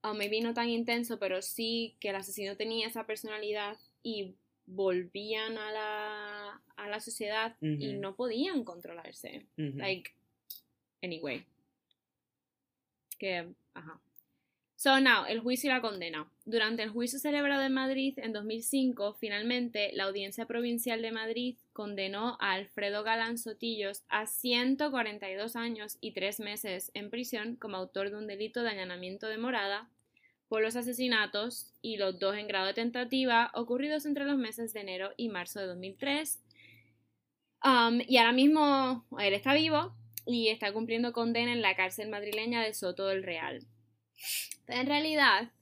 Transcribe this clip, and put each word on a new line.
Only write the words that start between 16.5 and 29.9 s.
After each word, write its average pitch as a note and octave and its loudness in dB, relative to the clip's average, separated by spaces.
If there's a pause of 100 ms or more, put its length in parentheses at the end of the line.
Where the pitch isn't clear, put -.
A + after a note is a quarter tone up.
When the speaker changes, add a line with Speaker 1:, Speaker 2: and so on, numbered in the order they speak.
Speaker 1:
el A3 -4
juicio A#3+ -2
celebrado C#4+ 2
en C4+ 2
Madrid C4+ 0
en A3+ -6
dos G#3 -4
mil A3+ -4
cinco, A#3+ 0
finalmente, A3+ 0
la G3 0
Audiencia G3+ -4
Provincial A#3 -2
de A3+ -4
Madrid A#3 -4 (160)
condenó G#3 -4
a G3 2
Alfredo G3+ -2
Galán A3+ 0
Sotillos G#3+ -4
a G#3+ 2
ciento B3+ 2
cuarenta G#3 -2
y F#3+ -4
dos A3+ -4
años A3+ -6
y A3 -6
tres G3+ -2
meses G#3 -6
en G#3 -6
prisión A#3 -4
como G3+ -8
autor G3 -4
de G#3 -8
un G#3+ -8
delito A3 -4
de A3+ 2
allanamiento F#3 -6
de A3 -4
morada A3 -2 (640)